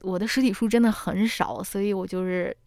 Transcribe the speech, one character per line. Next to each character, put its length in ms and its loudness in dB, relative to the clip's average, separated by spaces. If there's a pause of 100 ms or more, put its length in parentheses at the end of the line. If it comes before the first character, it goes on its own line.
我 180 -4
的 80 -2
实 140 0
体 100 4
书 160 -2
真 140 4
的 100 6
很 340 0
少， 380 -2
所 160 -6
以 140 0
我 120 -2
就 200 -4
是 280 -2 (140)